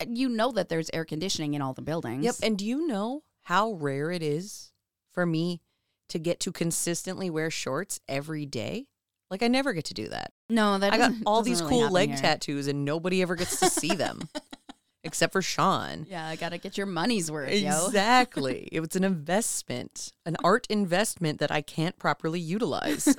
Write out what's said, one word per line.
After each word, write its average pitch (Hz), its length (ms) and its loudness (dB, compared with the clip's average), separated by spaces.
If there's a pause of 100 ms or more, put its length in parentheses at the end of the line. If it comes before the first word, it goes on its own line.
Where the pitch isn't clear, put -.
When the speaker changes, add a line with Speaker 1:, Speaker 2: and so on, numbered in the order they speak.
Speaker 1:
You 240 220 0
know 240 240 2
that 196 160 0
there's 165 240 -2
air 160 120 -2
conditioning 156 500 -2
in 143 80 -2
all 135 100 -2
the 127 100 -10
buildings. 139 420 -4
Speaker 2:
Yep, 240 180 2
and 208 160 0
do 202 80 -4
you 277 200 -2
know 240 360 -2 (200)
how 208 320 2
rare 147 360 -2
it 180 120 -4
is 160 500 -4 (400)
for 180 120 0
me 170 360 0 (480)
to 180 100 -4
get 165 220 -2
to 185 120 -4
consistently 175 800 -2
wear 156 200 -2
shorts 151 580 -4
every 147 360 -4
day? 135 420 -6 (440)
Like, 190 120 -4
I 233 60 4
never 247 240 2
get 160 140 -4
to - 80 -10
do 107 140 -6
that. - 240 -6 (180)
Speaker 1:
No, 208 280 4
that 202 140 4
Speaker 2:
I 226 60 4
got 233 140 6
Speaker 1:
doesn't, 220 140 -4
Speaker 2:
all 214 140 4
Speaker 1:
doesn't 208 120 2
Speaker 2:
these - 100 2
Speaker 1:
really - 80 0
Speaker 2:
cool 247 120 6
Speaker 1:
happen 220 120 2
Speaker 2:
leg 190 160 4
Speaker 1:
here. 139 80 -2
Speaker 2:
tattoos, 147 480 0
and 143 180 -2
nobody 165 380 0
ever 180 120 0
gets 170 260 -4
to 370 100 6
see - 240 0
them, 123 340 -4 (360)
Speaker 1:
<laughs> - 400 -20
Speaker 2:
except 165 280 0
for 190 80 2
Sean. 143 720 0
Speaker 1:
Yeah, 165 160 -8
I 160 100 -8
gotta 170 220 -6
get - 180 -10
your 202 100 -2
money's 180 440 0
worth, 151 240 -4
yo. 190 320 2
Speaker 2:
Exactly. 208 840 2
Speaker 1:
<laughs> - 40 -16
Speaker 2:
It 160 80 -2
was 160 140 -6
an 190 100 2
investment, 170 1080 -2 (140)
an 160 180 -2
art 208 240 4
investment 185 680 0
that 147 120 0
I 156 120 0
can't - 360 -4
properly 160 420 -2
utilize. 202 800 2